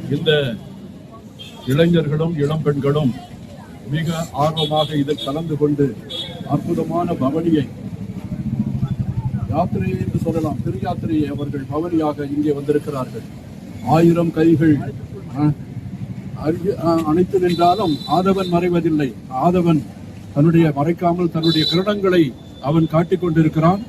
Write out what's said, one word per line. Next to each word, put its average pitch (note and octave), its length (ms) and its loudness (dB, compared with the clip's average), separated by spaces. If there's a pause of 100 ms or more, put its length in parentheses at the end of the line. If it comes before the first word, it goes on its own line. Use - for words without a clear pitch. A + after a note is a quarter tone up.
(160)
இந்த D3+ 140 0 (1400)
இளைஞர்களும் D#3+ 720 2
இளம் D3+ 240 0
பெண்களும் C#3+ 460 2 (800)
மிக D#3+ 420 -2
ஆர்வமாக D3+ 720 0
இதில் C#3 220 -2
கலந்து D#3 320 -4
கொண்டு C#3+ 300 2 (680)
அற்புதமான E3 580 -2
பவனியை, D3+ 520 0 (1900)
யாத்திரை F#3 400 0
என்று - 340 -2
சொல்லலாம், D#3+ 400 -2
திருயாத்திரையை E3 720 -2
அவர்கள் C#3 380 -6
பவனியாக D3+ 540 -2 (100)
இங்கே D3 220 2
வந்திருக்கிறார்கள். C#3+ 680 -2 (680)
ஆயிரம் E3+ 440 6
கைகள், D#3+ 360 6 (640)
ஆ, D3+ 80 4 (1000)
அருகே, F3 300 0 (100)
ஆ, E3 60 2 (200)
அணைத்து F#3 340 2
நின்றாலும் F3 500 4 (220)
ஆதவன் F#3 380 2
மறைவதில்லை. E3 540 2 (380)
ஆதவன் F3 340 4 (540)
தன்னுடைய E3 320 6 (120)
மறைக்காமல் E3+ 580 0
தன்னுடைய D#3 360 2
கிரணங்களை F#3+ 500 2 (460)
அவன் D#3+ 260 2
காட்டிக் E3+ 300 2
கொண்டிருக்கிறான். E3 640 4